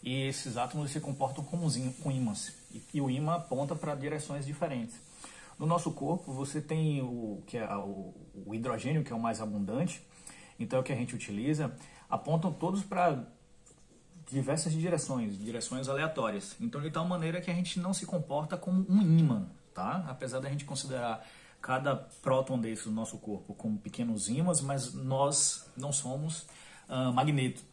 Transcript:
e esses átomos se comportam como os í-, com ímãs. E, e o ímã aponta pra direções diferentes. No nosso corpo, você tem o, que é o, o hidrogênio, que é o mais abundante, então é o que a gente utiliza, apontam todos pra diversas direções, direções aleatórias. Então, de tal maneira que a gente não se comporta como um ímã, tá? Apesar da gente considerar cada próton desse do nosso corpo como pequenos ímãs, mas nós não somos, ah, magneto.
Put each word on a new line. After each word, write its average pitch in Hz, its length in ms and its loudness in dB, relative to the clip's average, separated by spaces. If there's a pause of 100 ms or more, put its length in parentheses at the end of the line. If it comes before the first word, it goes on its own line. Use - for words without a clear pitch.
e 131 180 0
esses 131 340 -2
átomos 135 340 -2
se 147 80 -4
comportam 139 460 -2
como 170 200 -2
os 143 120 2
í-, 131 260 -2
com 147 80 0
ímãs. 123 420 0 (200)
E, 110 100 -12 (120)
e 147 60 2
o 135 80 2
ímã 151 280 2
aponta 143 400 -2
pra 151 180 -2
direções 143 500 -4
diferentes. 143 520 -4 (600)
No - 80 -4
nosso 170 280 4
corpo, 143 400 -2
você 139 280 -4
tem 156 400 2
o, 117 460 -4
que 123 100 -8
é 101 200 -2
o, 98 360 -6 (320)
o 101 80 -8
hidrogênio, 127 520 0
que - 80 -6
é 113 40 -2
o 113 40 0
mais 113 200 0
abundante, 104 640 0 (540)
então 120 180 0
é 131 40 6
o 131 40 -2
que 151 80 -2
a 131 40 0
gente 120 180 -2
utiliza, 131 580 0 (380)
apontam 160 420 2
todos 190 300 0
pra 170 420 2 (1040)
diversas 139 440 2
direções, 143 680 0
direções 117 500 -4
aleatórias. 135 720 -2
Então, 117 200 -2
de 156 100 -4
tal 165 160 -2
maneira 170 340 0
que 180 100 -4
a 170 40 0
gente 180 240 0
não 185 160 0
se - 100 -4
comporta 151 520 -2
como 185 320 2
um 202 140 8
ímã, 160 460 8 (240)
tá? 143 360 -2
Apesar 131 320 -4
da 139 80 -4
gente 143 160 -2
considerar 123 600 -4 (360)
cada 131 340 2
próton 131 640 2
desse 110 280 -2
do 110 40 -4
nosso 110 280 -2
corpo 101 360 -8
como 107 240 -2
pequenos 107 500 -2
ímãs, 160 320 4
mas 135 340 -2
nós 135 840 2
não 143 160 -4
somos, 147 520 -2 (440)
ah, 127 240 2
magneto. 131 500 2 (100)